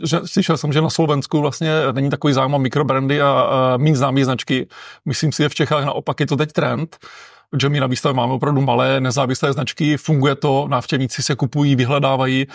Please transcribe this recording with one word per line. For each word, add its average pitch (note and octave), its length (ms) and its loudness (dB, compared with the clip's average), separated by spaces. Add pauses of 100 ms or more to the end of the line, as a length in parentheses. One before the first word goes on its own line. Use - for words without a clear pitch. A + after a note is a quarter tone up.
že, E3 240 -2
slyšel F3 320 0
jsem, D3 160 -4
že D#3 80 2
na D#3 80 0
Slovensku D3+ 480 0
vlastně D3 320 -2 (240)
není C3+ 160 0
takový C#3+ 240 0
zájem C3+ 180 0
o C#3 60 2
mikrobrandy C3+ 600 0
a, C3 260 2 (280)
eh, - 40 0
méně D#3 160 4
známé C3+ 320 2
značky. B2+ 400 -2 (400)
Myslím D3 240 -2
si, D#3 160 0
že - 20 -4
v - 60 -10
Čechách D3 300 0
naopak C#3+ 340 -4
je C#3 80 0
to D3 80 -2
teď D3+ 160 -2
trend, C#3 480 -4 (600)
že C#3 80 2
my D3 100 0
na C3 80 0
výstavě B2+ 260 -2
máme B2+ 200 0
opravdu C#3 280 0
malé C3 380 2
nezávislé C3 540 0
značky, D3 440 -2
funguje C#3+ 380 2
to, C#3+ 320 0
návštěvníci C3 560 -2
se C#3+ 120 -2
kupují, C#3+ 400 2
vyhledávají, C3 800 2